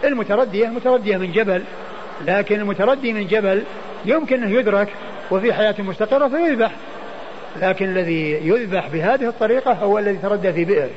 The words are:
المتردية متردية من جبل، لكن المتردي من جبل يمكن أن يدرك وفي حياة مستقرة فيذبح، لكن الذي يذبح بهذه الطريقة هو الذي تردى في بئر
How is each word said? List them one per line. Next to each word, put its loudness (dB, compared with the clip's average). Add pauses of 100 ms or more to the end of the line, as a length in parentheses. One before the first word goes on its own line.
المتردية 2
متردية 0
من -2
جبل، 2 (640)
لكن 2
المتردي 0
من -2
جبل 2 (420)
يمكن 2
أن 0
يدرك 2 (440)
وفي 2
حياة 2
مستقرة 0
فيذبح، 2 (920)
لكن 0
الذي 0 (160)
يذبح 0
بهذه 0
الطريقة 2
هو 2
الذي 0
تردى 0
في 0
بئر 2